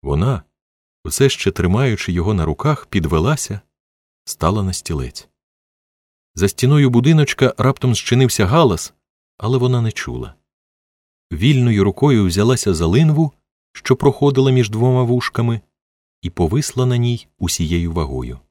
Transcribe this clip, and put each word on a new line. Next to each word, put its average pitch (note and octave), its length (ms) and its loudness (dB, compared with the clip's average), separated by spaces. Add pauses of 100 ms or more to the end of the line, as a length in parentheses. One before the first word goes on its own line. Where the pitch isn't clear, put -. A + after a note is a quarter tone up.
Вона, D#2+ 400 -2 (640)
все C3+ 240 0
ще - 220 -2
тримаючи G2+ 640 -2
його F2 220 -2
на F2 100 0
руках, G#2 420 -4
підвелася, F#2 760 -2 (640)
стала G2 380 -2
на F#2 100 -2
стілець. C2+ 560 -8 (1040)
За F#2+ 140 0
стіною C#3 420 2
будиночка C3+ 680 2
раптом B2+ 360 0
зчинився A#2+ 520 0
галас, A#2 480 0 (440)
але A#2+ 200 -2
вона B2+ 220 0
не A2+ 120 -2
чула. - 420 -10 (960)
Вільною A#2 520 2
рукою G#2+ 420 2
взялася G2+ 480 0
за D#2+ 120 0
линву, D3+ 460 2 (400)
що - 240 -2
проходила C3+ 540 2
між B2 200 2
двома B2+ 320 0
вушками, A#2 580 -2 (680)
і E2+ 40 -6
повисла B2+ 560 -2
на B2 100 0
ній A#2+ 320 -2 (100)
усією E2+ 540 -2
вагою. C2 480 -6 (100)